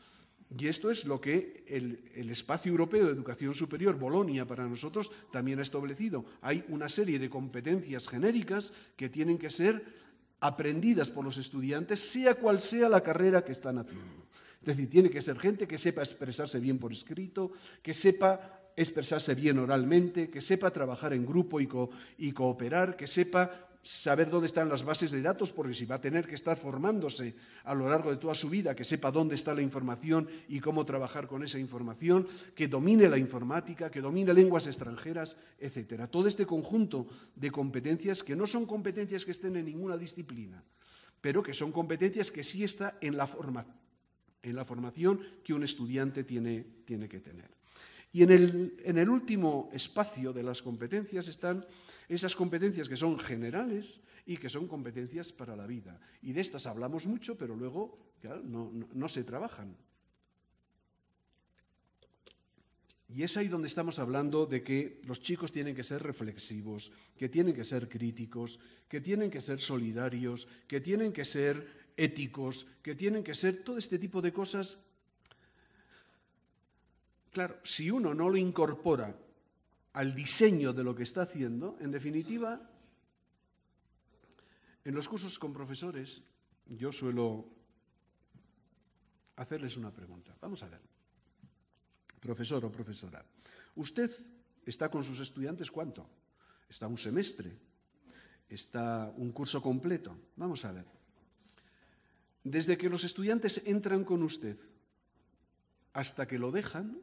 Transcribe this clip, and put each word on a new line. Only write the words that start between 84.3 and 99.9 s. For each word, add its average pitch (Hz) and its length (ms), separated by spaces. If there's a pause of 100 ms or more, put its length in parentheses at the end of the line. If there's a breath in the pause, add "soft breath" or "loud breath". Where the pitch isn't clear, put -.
en 139 100
los 147 140
cursos 190 300
con 151 140
profesores, 135 680 (440)
yo 127 260
suelo 120 540 (1900)
hacerles 131 400
una 113 140
pregunta. 87 500
Vamos - 220
a 92 60
ver, 82 120 (1400)
profesor 117 440
o 107 80
profesora, 98 520 (500 loud breath)
¿usted 233 360 (540)
está 151 260
con 143 140
sus 131 160
estudiantes 139 500
cuánto? - 380 (640 soft breath)
Está - 160
un 117 100
semestre, 110 560 (960 loud breath)
está 113 680
un 120 160
curso 139 280
completo. 135 560 (200)